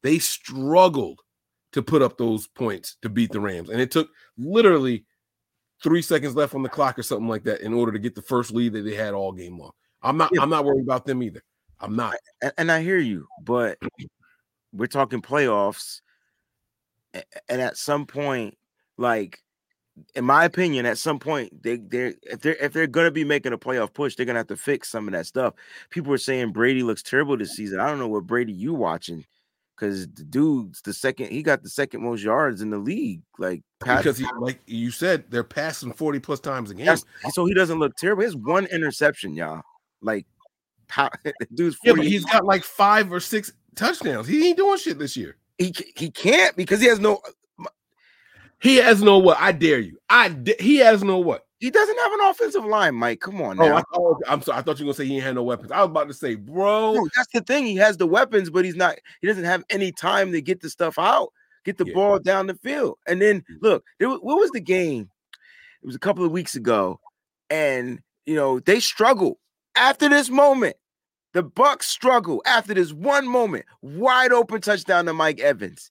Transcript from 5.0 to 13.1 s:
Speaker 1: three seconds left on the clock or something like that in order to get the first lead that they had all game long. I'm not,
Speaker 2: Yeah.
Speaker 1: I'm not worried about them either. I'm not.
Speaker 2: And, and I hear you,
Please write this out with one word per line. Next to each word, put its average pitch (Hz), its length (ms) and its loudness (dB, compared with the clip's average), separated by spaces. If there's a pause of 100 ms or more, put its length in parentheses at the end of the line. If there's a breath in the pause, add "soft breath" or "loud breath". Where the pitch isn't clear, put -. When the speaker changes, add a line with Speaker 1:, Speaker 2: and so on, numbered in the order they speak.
Speaker 1:
three 165 200 2
seconds 147 320 -2
left 147 200 -2
on 135 80 -4
the 127 60 -6
clock 135 300 -2
or 117 40 -10
something 113 260 -6
like 107 160 -6
that 107 160 -4
in 110 140 -6
order 120 180 0
to 104 60 -8
get 110 160 -8
the - 80 -16
first 120 280 -4
lead 117 220 -2
that 107 100 -8
they 104 120 -8
had 104 200 -6
all 98 180 -4
game 90 260 -16
long. - 140 -20 (300)
I'm 139 140 0
not, 160 160 2
Speaker 2:
Yeah. 156 100 2
Speaker 1:
I'm 147 80 0
not 151 140 0
worried 139 180 2
about 127 240 -2
them 127 160 -4
either. 107 200 -10 (380)
I'm 104 160 -8
not. 117 180 -4 (260)
Speaker 2:
And, 131 180 -6
and 165 140 0
I 160 100 0
hear 185 160 0
you, 104 280 -4 (160)